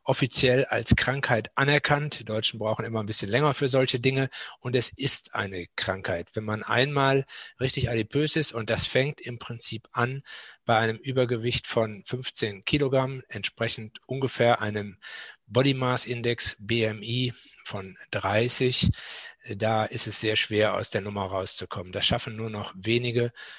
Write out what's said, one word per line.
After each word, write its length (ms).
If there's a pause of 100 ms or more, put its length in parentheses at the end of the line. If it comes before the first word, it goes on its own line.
offiziell 580
als 320
Krankheit 600
anerkannt. 640
Die 40
Deutschen 360
brauchen 260
immer 180
ein 20
bisschen 240
länger 240
für 140
solche 320
Dinge 300 (320)
und 120
es 220
ist 400
eine 400
Krankheit. 580
Wenn 120
man 180
einmal 640 (340)
richtig 300
adipös 480
ist 160
und 160
das 160
fängt 340
im 180
Prinzip 540
an 320 (400)
bei 140
einem 180
Übergewicht 720
von 380
fünfzehn 560
Kilogramm, 680
entsprechend 800
ungefähr 560
einem 360 (480)
Body 280
Mass 320
Index, 520
B 260
M 200
I 300 (320)
von 320 (140)
dreißig, 800 (640)
da 300
ist 240
es 140
sehr 160
schwer, 380
aus 140
der 120
Nummer 240
rauszukommen. 640
Das 140
schaffen 320
nur 120
noch 280
wenige 560 (260)